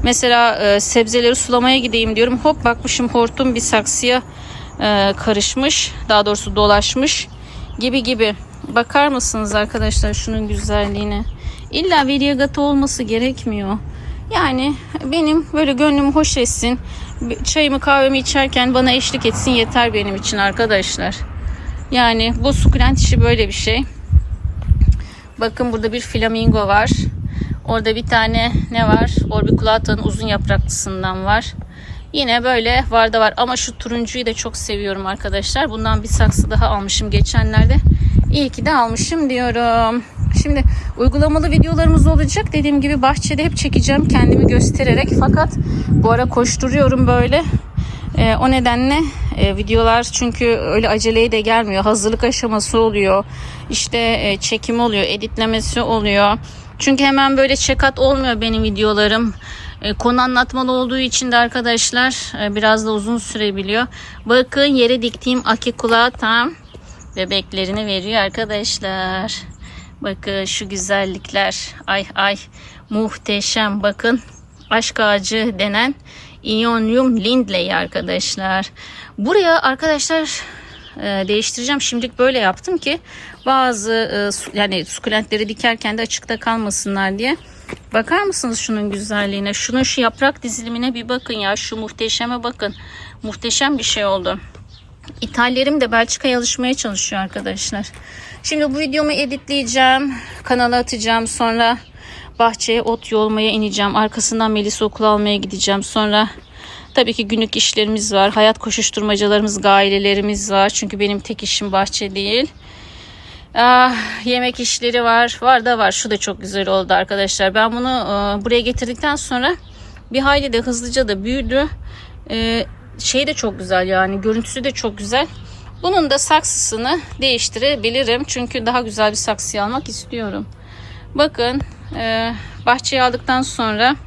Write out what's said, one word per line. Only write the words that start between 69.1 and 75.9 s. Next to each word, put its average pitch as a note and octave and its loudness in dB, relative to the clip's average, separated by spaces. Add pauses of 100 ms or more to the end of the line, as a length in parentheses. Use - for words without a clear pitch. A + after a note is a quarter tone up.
Bakın G3 -6
şu F#3+ -8
güzellikler. F#3+ -4 (120)
Ay G3 -2 (100)
ay G3 0 (540)
muhteşem. G#3 -2
Bakın A3+ 0 (480)
aşk A3 -2
ağacı G#3+ 0
denen G#3+ 0 (480)